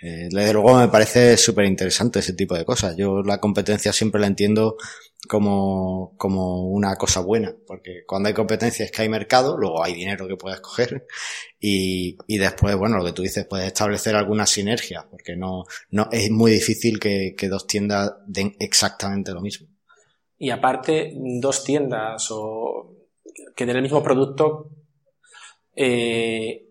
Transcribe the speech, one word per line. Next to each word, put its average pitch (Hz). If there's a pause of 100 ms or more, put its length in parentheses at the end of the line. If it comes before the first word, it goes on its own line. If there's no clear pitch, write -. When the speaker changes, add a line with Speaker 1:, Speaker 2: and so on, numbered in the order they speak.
Speaker 1:
Eh, 85
desde 104
luego 113
me 120
parece 113
superinteresante 101
ese 95
tipo 90
de 85
cosas. 98
Yo 98
la 101
competencia 104
siempre 107
la 104
entiendo 107 (520)
como, 95
como 92
una 98
cosa -
buena, 98 (120)
porque 90
cuando 98
hay 107
competencia 110
es 98
que 110
hay 107
mercado, 127
luego 87
hay 90
dinero 92
que 95
puedes 92
coger 131 (540)
y, 92
y 107
después, 98
bueno, 101
lo 90
que 87
tú 90
dices, 95
puedes 95
establecer 104
alguna 104
sinergia, 101
porque 87
no, 92 (260)
no, 104
es 107
muy 113
difícil 110
que, 98
que 98
dos 98
tiendas 101 (140)
den 98
exactamente 98
lo 90
mismo. - (720)
Speaker 2:
Y 139
aparte, 131 (260)
dos 135
tiendas 120
o 110 (600)
que 123
den 120
el 127
mismo 147
producto, 139 (1040)
eh, 117